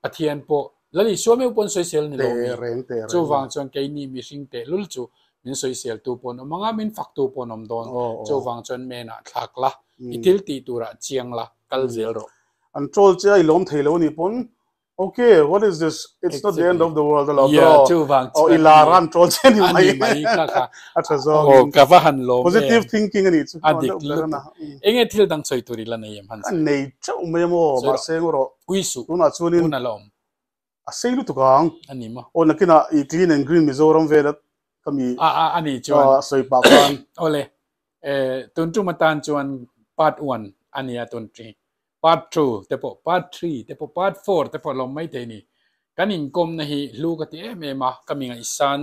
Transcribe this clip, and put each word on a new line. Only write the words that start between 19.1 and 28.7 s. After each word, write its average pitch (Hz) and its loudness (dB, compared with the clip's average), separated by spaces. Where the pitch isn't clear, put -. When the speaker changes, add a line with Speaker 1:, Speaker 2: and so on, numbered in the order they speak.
Speaker 2:
che - 6
ni 214 4
Speaker 1:
Ani 185 4
Speaker 2:
mai. - -
Speaker 1:
mai 151 -2
ka 165 0
ka. 127 -2
Speaker 2:
<laughs> - -8
At 160 -2
sa 151 0
zong 147 4
Speaker 1:
Oh, 131 10
Speaker 2:
in. - -6
Speaker 1:
ka 139 8
va 170 8
han 143 2
lo 123 0
Speaker 2:
Positive 175 2
Speaker 1:
me. - -20
Speaker 2:
thinking 208 0
ani 156 2
chu. 160 -18
Speaker 1:
Adik 151 0
Speaker 2:
Ano, 160 -4
Speaker 1:
lu. - -
Speaker 2:
na. 147 -6
Mm. 143 -18
Speaker 1:
Enge 226 0
thil 202 2
dang 156 -6
soi 127 -4
tu 120 -12
ri 110 -12
la 113 -8
na 110 -14
yem 101 -18
han 110 -16
sa. 196 -6
Speaker 2:
Kan 160 -2
nei 139 -2
chau 466 -8
me 170 -2
mo, 160 0
Speaker 1:
So, 127 -4
Speaker 2:
ma 143 0
se 165 -6
ngo 165 -2
ro. 135 -4
Speaker 1:
ui 190 -2